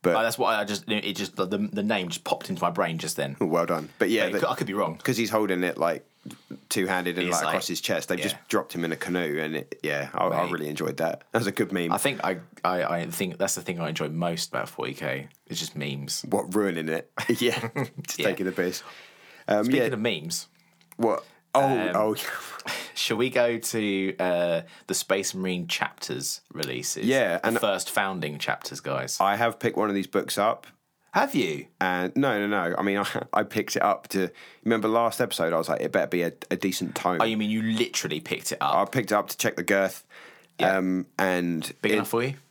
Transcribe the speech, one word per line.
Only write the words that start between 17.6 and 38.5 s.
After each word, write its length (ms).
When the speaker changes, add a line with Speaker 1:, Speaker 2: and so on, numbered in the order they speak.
Speaker 1:
just 120
Speaker 2:
Yeah. 100
Speaker 1:
taking 180
the 60
piss. 300
Um, 160
Speaker 2:
Speaking 180
Speaker 1:
yeah. 60
Speaker 2:
of 120
memes. 480
Speaker 1:
What? 280
Oh, 100
Speaker 2:
Um, 300
Speaker 1:
oh. 200
Speaker 2:
<laughs> 400
shall 240
we 120
go 280
to, 600
uh, 440
the 80
Space 400
Marine 320
chapters 720
releases? 520
Speaker 1:
Yeah, 340
Speaker 2:
The 100
Speaker 1:
and 120
Speaker 2:
first 300
founding 480
chapters, 420
guys. 400
Speaker 1:
I 160
have 220
picked 180
one 140
of 40
these 120
books 320
up. 280
Speaker 2:
Have 220
you? 320
Speaker 1:
And 360
no, 240
no, 60
no. 300
I 60
mean, 160
<laughs> 0
I, 80
I 120
picked 320
it 60
up 260
to, 220
remember 240
last 320
episode, 320
I 60
was 100
like, 120
"It 120
better 160
be 140
a, 100
a 60
decent 400
tome." 240
Speaker 2:
Oh, 40
you 120
mean 140
you 120
literally 580
picked 300